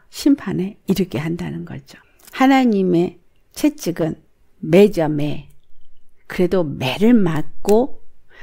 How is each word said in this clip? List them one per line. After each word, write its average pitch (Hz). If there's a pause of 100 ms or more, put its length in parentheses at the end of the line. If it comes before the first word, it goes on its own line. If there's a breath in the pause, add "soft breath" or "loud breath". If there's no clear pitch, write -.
(100)
심판에 190
이르게 185
한다는 165
거죠. 143 (340)
하나님의 196 (340)
채찍은 180 (380)
매죠, 170
매. 147 (760)
그래도 180
매를 147
맞고 196 (400 soft breath)